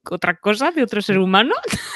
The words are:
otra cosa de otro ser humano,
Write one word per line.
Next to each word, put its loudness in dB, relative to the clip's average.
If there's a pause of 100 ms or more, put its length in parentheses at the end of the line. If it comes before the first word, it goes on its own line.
(100)
otra -2
cosa 0
de 0
otro -2
ser 0
humano, 4 (420)